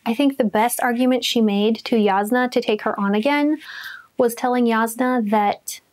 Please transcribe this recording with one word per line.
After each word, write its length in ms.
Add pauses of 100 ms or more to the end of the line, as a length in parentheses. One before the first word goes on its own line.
I 80
think 240
the 60
best 380
argument 420
she 160
made 460
to 100
Yasna 560
to 80
take 220
her 180
on 160
again 440 (580)
was 180
telling 300
Yasna 640
that 500 (140)